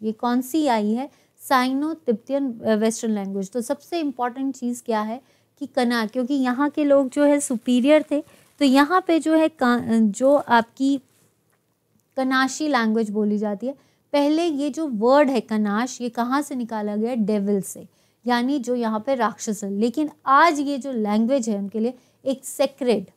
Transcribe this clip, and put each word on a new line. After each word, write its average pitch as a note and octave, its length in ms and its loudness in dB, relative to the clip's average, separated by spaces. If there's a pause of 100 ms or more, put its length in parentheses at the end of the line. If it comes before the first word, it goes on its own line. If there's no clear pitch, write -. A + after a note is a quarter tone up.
ये G#3+ 80 -2
कौन A#3+ 300 -2
सी D4+ 260 -2
आई G#3+ 240 2
है? C4 180 -4 (400)
साइनो C4+ 440 0
तिब्बतियन, C4 680 -4
अ, A3 160 0
वेस्टर्न A3 360 0
लैंग्वेज। G3 400 -6
तो B3 100 -4
सबसे C#4+ 380 -6
इंपॉर्टेंट C4 560 -4
चीज़ A#3+ 280 -6
क्या A3 180 -2
है A3 200 -6 (380)
कि C#4+ 60 -8
कना-, A#3+ 460 0
क्योंकि B3+ 220 -2
यहाँ C4 360 0
के D4+ 140 -2
लोग C#4 260 4
जो D4 140 0
है C#4+ 160 6
सुपीरियर C4+ 720 2
थे, D4 120 0 (360)
तो C#4+ 60 4
यहाँ C#4+ 420 4
पे E4 120 2
जो D#4 160 2
है D#4+ 140 4
का-, A#3+ 520 0
जो B3 340 4
आपकी C4 640 0 (1160)
कनाशी C4 500 0
लैंग्वेज A3+ 420 0
बोली G#3 280 0
जाती G#3 300 -4
है। C#4 60 -6 (400)
पहले D4 320 2
ये D4 240 -2
जो D#4 180 -6
वर्ड B3+ 420 4
है B3 120 0
कनाश, G#3+ 600 -2
ये A#3+ 80 -6
कहाँ A#3+ 320 -2
से D4 140 -8
निकाला A3 400 -6
गया? A3+ 200 -2
डेविल G#3 460 0
से, - 260 -14 (400)
यानी B3 320 0
जो A#3+ 160 -4
यहाँ A3 240 -2
पे C4+ 160 -2
राक्षस G#3+ 480 -4
है। G3 80 -6
लेकिन A#3+ 380 -2 (160)
आज C#4+ 340 4
ये C#4+ 180 -4
जो C4+ 140 -8
लैंग्वेज A3+ 580 0
है G3+ 80 -2
उनके G3+ 220 -6
लिए A#3 140 -2 (320)
एक C4 200 -6
सेक्रेड, B3 600 -2 (120)